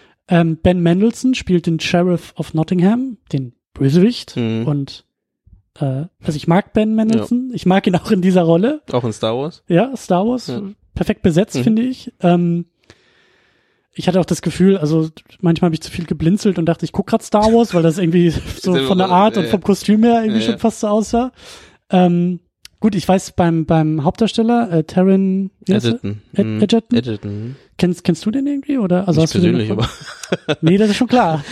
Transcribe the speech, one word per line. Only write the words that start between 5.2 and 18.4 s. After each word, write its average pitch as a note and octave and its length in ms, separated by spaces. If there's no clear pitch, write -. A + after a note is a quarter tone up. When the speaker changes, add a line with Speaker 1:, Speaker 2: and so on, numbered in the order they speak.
Speaker 1:
äh, C#3 280
also D3+ 120
ich - 120
mag F3 240
Ben A3 220
Mendelsohn. A3+ 560
Speaker 2:
Ja. A#3+ 40
Speaker 1:
Ich - 120
mag F#3+ 200
ihn F#3 80
auch - 160
in G3 120
dieser F3+ 200
Rolle. F#3+ 480
Speaker 2:
Auch B2 140
in A2 80
Star A2+ 260
Wars? D3 300
Speaker 1:
Ja, A3+ 280
Star F#3 300
Wars. B3 220
Speaker 2:
Ja. A3+ 140
Speaker 1:
Perfekt - 280
besetzt, F3+ 340
Speaker 2:
Mhm. A#2+ 60
Speaker 1:
finde A3 200
ich. B3+ 380
Ähm, F3 440
ich - 140
hatte F3+ 100
auch E3+ 80
das - 160
Gefühl, F#3+ 340
also D#3+ 320
manchmal E3+ 280
habe D#3 80
ich - 60
zu - 100
viel E3+ 140
geblinzelt F3+ 520
und D#3+ 80
dachte, E3 180
ich D3+ 80
guck - 140
grad - 160
Star G#3+ 300
Wars, A3+ 220
weil E3+ 100
das E3 140
irgendwie E3+ 320
<laughs> - 300